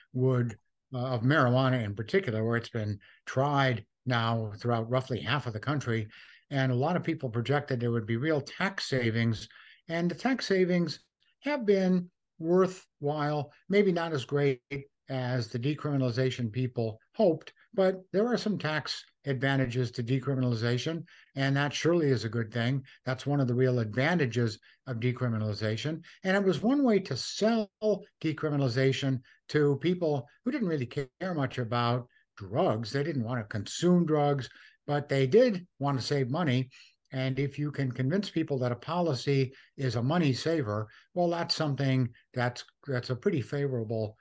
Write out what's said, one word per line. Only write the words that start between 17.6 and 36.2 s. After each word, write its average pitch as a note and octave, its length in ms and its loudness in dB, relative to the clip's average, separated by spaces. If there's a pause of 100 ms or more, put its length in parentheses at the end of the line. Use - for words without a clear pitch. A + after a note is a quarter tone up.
but F#3+ 300 2 (100)
there G#3 140 2
are B3 100 0
some G3+ 220 -2
tax - 440 -4 (220)
advantages C3 680 0
to B2+ 100 -6
decriminalization, B2+ 1000 -2 (320)
and C#3 200 2
that C#3+ 160 0
surely E3 360 2
is B2 160 2
a A#2 40 -2
good A2 240 -4
thing. A#2+ 300 0 (240)
That's B2+ 200 -4
one C#3+ 140 0
of C3 60 2
the A#2+ 80 0
real B2+ 240 4
advantages A#2+ 800 2 (280)
of B2+ 100 -6
decriminalization. A2 1040 -2 (220)
And F#3+ 120 2
it G3+ 60 2
was F#3 180 2
one C#4 220 2
way A3+ 180 4
to - 160 -6
sell G#3+ 540 -2 (500)
decriminalization C3+ 1000 0 (300)
to D3 260 4
people D#3+ 500 0 (180)
who A#3+ 60 -2
didn't B3+ 180 -2
really C#3+ 180 -2
care D#3 480 -6
much C3+ 240 -2
about A#2+ 500 0 (280)
drugs. A2 540 -2
They C#3 140 -2
didn't C3+ 200 -2
want A#2+ 160 -4
to G#2+ 40 -6
consume E3+ 640 2
drugs, C#3+ 420 2 (380)
but C#3+ 220 -2
they C3+ 200 2
did G3+ 360 4 (140)
want C#3 220 0
to - 40 -4
save C3+ 260 0